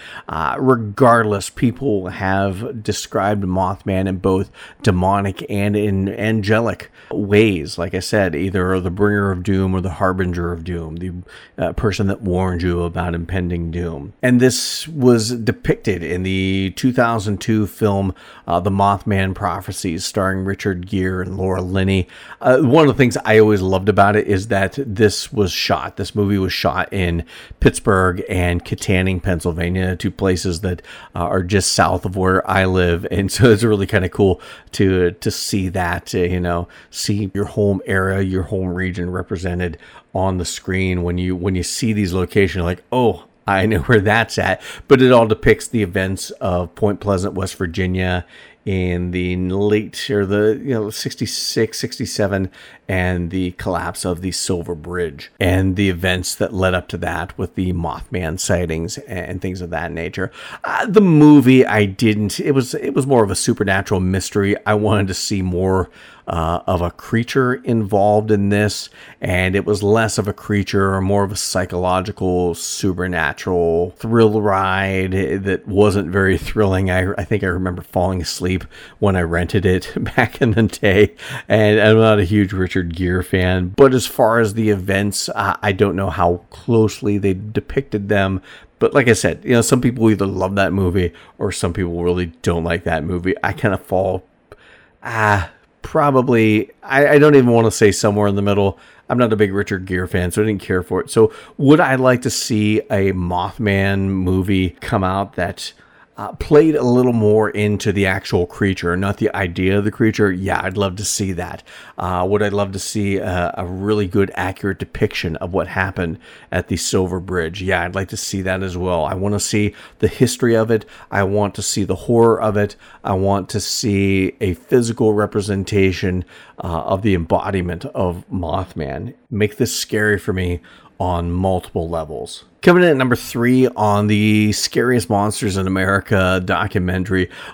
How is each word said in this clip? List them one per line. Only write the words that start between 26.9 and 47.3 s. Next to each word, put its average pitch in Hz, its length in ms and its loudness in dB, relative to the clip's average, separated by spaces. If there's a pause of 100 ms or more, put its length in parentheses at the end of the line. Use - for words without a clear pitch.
in 85 320 -2 (360)
Pittsburgh 95 680 2
and 90 360 0
Kittanning, 92 580 -2
Pennsylvania, 87 760 -2
two 98 140 -4
places 92 500 -2
that, 92 220 -4 (320)
uh, 90 60 -4
are 92 220 0
just 92 300 0
south 90 320 2
of 92 120 -6
where 92 320 2
I 95 160 2
live. 90 460 2
And 98 220 -2
so 117 180 6
it's 107 120 4
really 104 240 2
kinda 92 220 0
cool 95 300 2 (340)
to, 92 400 2
to - 180 -6
see 92 400 -4
that, 87 440 -4
uh, 104 40 -2
you 90 220 0
know, 87 280 -4 (220)
see 101 420 -4
your 101 140 -4
home 101 400 0
area, 95 340 0
your 92 220 -2
home 92 260 -4
region 90 420 -6
represented 90 680 -6 (360)
on 95 220 -2
the 87 80 -4
screen. 92 580 -2
When 87 140 -2
you, 92 180 -2
when 92 200 -2
you 87 80 -2
see 110 320 -4
these 98 180 -2
locations, 92 440 0
you're 87 80 -2
like, 87 280 -4
"Oh, 120 320 2 (220)
I 98 200 2
know 104 140 0
where 110 200 4
that's 110 380 0
at." 92 220 -2 (260)
But 131 160 6
it 127 80 8
all 120 160 8
depicts 110 400 2
the 110 160 -2
events 95 500 -2
of 90 420 -4
Point 104 260 -2
Pleasant, 98 340 -2